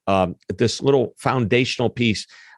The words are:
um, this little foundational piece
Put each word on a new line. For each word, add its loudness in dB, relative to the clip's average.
um, 2
this -2
little 2
foundational 0
piece -2